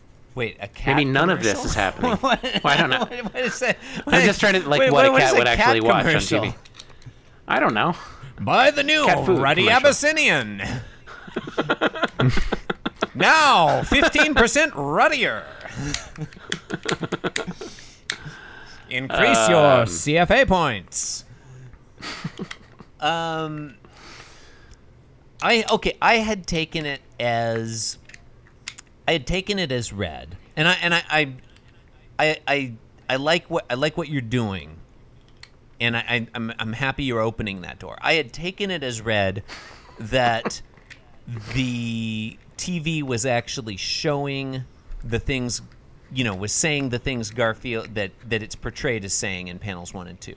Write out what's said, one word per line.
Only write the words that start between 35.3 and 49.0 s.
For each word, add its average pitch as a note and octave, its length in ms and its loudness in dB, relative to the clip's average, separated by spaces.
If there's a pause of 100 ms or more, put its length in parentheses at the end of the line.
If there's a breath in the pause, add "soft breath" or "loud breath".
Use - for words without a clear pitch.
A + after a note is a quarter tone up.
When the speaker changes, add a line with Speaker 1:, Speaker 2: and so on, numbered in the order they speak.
Speaker 1:
and A#2+ 160 0
I, A#2 120 0
I, A#2 260 0
I'm, A2+ 240 -6
I'm A2 140 -4
happy C#3 320 -4
you're A#2 160 0
opening G#2+ 420 -4
that - 160 -14
door. F2 220 -14
I D3+ 140 2
had C#3+ 180 -2
taken F#3+ 380 -6
it E3 120 -4
as A#2+ 180 -6
read G#2 440 0 (560 loud breath)
that A#2+ 600 0 (400)
<laughs> - 540 -14
the A2+ 840 -4 (200)
T F3+ 240 -6
V D#3 240 -2
was B2 220 -2
actually A#2+ 500 -4
showing C#3 880 -4 (400)
the A2+ 160 -2
things, B2 420 -4 (500)
you B2+ 120 -2
know, G#2 100 0
was G2+ 160 -6
saying C#3+ 380 0
the A#2+ 100 -4
things A#2 320 -4
Garfield, A2+ 640 -4
that, G2+ 160 -4 (180)
that A2 140 -2
it's - 140 -12
portrayed A#2 480 -4